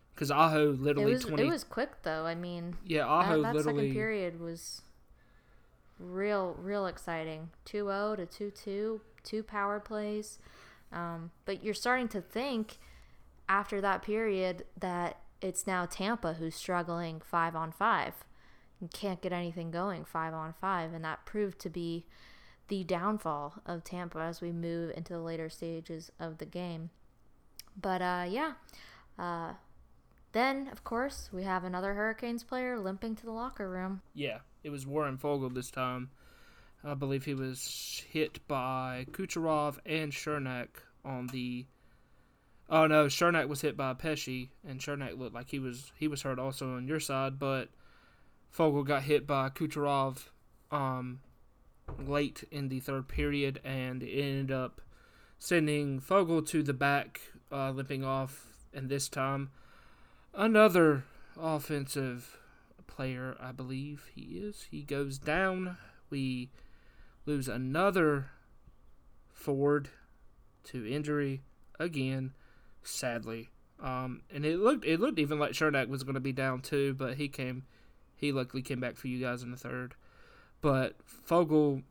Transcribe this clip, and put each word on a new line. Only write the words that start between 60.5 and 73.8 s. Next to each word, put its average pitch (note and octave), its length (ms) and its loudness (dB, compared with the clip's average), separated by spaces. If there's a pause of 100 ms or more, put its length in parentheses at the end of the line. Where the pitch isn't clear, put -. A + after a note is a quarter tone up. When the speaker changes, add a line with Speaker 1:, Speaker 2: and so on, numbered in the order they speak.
Speaker 1:
offensive C#3 1000 -2 (500)
player, C3 520 -6
I B2+ 120 -10
believe C3+ 640 -8
he - 80 -12 (160)
is, G#3 300 -8
he D3+ 140 -8
goes C#3 340 -4
down. F3+ 600 0 (340)
We C3 400 -2 (760)
lose C#3+ 220 0
another D3 840 4 (1000)
forward C#3+ 580 2 (760)
to B2 200 -8
injury C#3 580 0 (360)
again, C3+ 540 -2 (500)
sadly. A2+ 680 -4 (300)